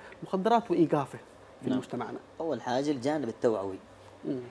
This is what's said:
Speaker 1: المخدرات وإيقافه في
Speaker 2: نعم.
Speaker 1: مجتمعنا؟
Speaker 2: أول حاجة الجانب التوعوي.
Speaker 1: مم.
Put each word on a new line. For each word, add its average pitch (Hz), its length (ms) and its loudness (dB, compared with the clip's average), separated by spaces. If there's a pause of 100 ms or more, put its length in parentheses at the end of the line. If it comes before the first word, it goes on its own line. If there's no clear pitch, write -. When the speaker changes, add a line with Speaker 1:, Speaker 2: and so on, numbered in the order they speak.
(240)
Speaker 1:
المخدرات 220 480 2
وإيقافه 147 480 2 (440)
في 127 60 0
Speaker 2:
نعم. 127 80 2
Speaker 1:
مجتمعنا؟ 123 400 -6 (220)
Speaker 2:
أول 151 220 -2
حاجة 135 300 0
الجانب 139 360 0
التوعوي. 101 500 0 (480)
Speaker 1:
مم. 147 140 -4 (120)